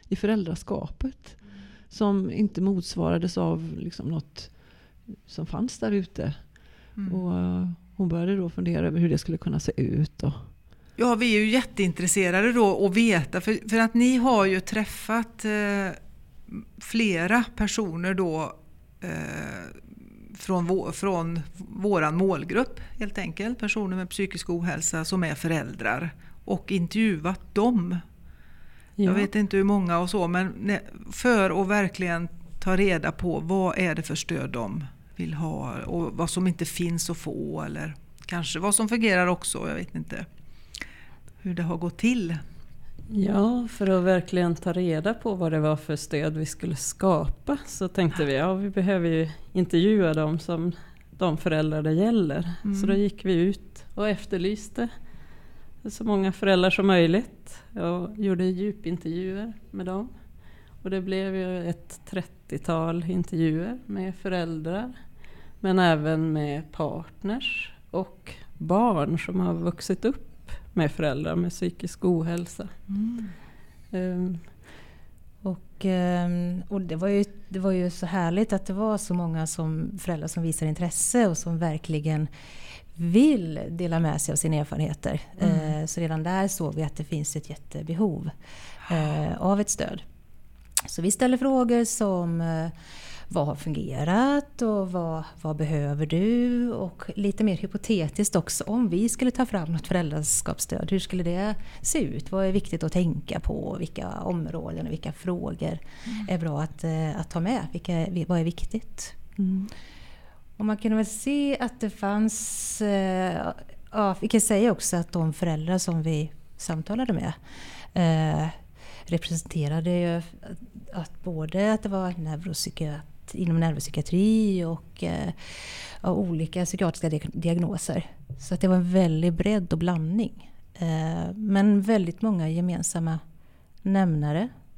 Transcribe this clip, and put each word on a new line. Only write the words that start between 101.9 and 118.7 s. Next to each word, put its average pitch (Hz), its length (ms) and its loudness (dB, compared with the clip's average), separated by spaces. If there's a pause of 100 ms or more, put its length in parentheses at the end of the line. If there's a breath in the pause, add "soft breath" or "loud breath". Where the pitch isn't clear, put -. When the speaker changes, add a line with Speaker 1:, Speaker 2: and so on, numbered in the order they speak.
Speaker 4:
ut? 151 320 -2
Vad 190 140 2
är 190 60 4
viktigt 185 320 0
att 156 80 0
tänka 165 480 0
på? - 400 -2
Vilka - 300 -6
områden 165 800 -4
och 151 40 -6
vilka 156 200 -6
frågor 175 640 -4 (280 loud breath)
Speaker 2:
Mm. 214 240 -6
Speaker 4:
är 185 80 2
bra 151 240 -2
att, - 220 -6
eh, 160 360 0
att 156 100 -6
ta 175 100 -2
med? 220 320 0
Vilka, 165 380 -2
vi-, 170 160 -2
vad 175 140 2
är 165 40 2
viktigt? - 680 -4 (240)
Speaker 1:
Mm. 190 300 0 (920 loud breath)
Speaker 4:
Och 214 80 -2
man 214 120 0
kunde 220 200 2
väl 220 80 4
se 285 540 0
att 240 200 -4
det 214 100 -2
fanns, - 920 -2
eh, 185 720 2 (380)
ja, 202 300 2
vi 233 60 0
kan 220 140 6
säga 220 300 4
också - 260 0
att 170 140 -2
de 160 220 2
föräldrar 165 440 0
som 165 240 0
vi 156 300 0 (260)
samtalade 208 560 -2
med, - 200 -2 (600 loud breath)
eh, 160 540 4 (580 loud breath)